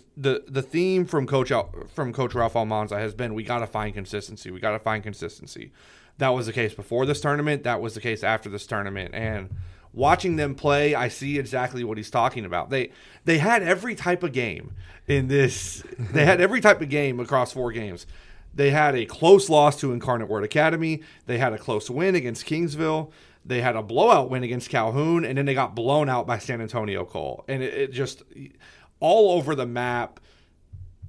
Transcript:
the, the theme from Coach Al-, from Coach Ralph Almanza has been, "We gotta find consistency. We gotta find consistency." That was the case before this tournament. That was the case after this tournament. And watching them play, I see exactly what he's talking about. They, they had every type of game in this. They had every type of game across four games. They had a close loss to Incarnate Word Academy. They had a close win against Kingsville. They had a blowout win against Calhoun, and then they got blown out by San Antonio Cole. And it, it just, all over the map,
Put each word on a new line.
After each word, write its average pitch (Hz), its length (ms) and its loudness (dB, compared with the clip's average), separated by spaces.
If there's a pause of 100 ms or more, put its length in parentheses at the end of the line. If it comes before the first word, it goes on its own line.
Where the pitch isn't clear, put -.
(180)
the, 135 300 0
the 135 140 -4
theme 180 440 0
from 147 220 0
Coach 131 240 0
Al-, 117 200 0 (220)
from 127 200 -6
Coach 123 220 -2
Ralph 117 180 2
Almanza 107 440 -2
has 107 160 -4
been, 113 220 -6
"We 110 80 -6
gotta 117 240 -4
find 107 260 -4
consistency. 98 560 -10
We 92 100 -12
gotta 107 200 0
find 107 240 -2
consistency." - 680 -12 (460)
That 135 120 2
was 127 180 0
the 113 60 -6
case 113 200 -2
before 120 320 -2
this 143 160 0
tournament. 147 420 0
That 117 180 -2
was 110 120 -6
the 110 80 -12
case 113 220 -4
after 107 260 -2
this 101 180 -10
tournament. 98 460 -6
And 107 360 -6 (440)
watching 165 420 2
them 147 200 -2
play, 147 400 2
I 123 120 0
see 139 320 -6
exactly 127 440 -4
what 107 140 -6
he's 107 140 -10
talking 120 340 0
about. 87 260 -4
They, 131 200 -2 (340)
they 165 120 4
had 202 260 2
every 185 320 0
type 180 280 -2
of 147 100 -4
game 117 400 -4 (340)
in 139 200 0
this. 135 560 2 (140)
They 127 280 2
had 175 160 6
every 202 200 4
type 202 200 8
of 147 80 -6
game 139 300 0
across 123 340 0
four 123 180 -4
games. 104 340 -8 (500)
They 139 160 4
had 147 240 4
a 117 100 -2
close 190 460 8
loss 147 300 6
to 131 120 -2
Incarnate 117 340 -2
Word 104 160 -2
Academy. 160 600 0 (240)
They 120 100 0
had 120 160 2
a 107 60 -6
close 107 320 -4
win 180 240 2
against 123 320 -4
Kingsville. 156 640 -2 (340)
They 123 160 -2
had 123 160 0
a 110 40 -2
blowout 139 480 4
win 127 140 -4
against 120 260 -6
Calhoun, 147 540 0
and 131 140 -4
then 143 80 0
they 139 80 2
got 131 200 0
blown 135 360 2
out 123 180 0
by 117 120 -2
San 120 200 -6
Antonio 104 460 -4
Cole. - 420 -8
And 131 160 -4
it, 123 100 -6
it 135 200 -2
just, 127 280 -6 (800)
all 196 320 6
over 156 240 0
the 127 100 -2
map, 120 540 -4 (880)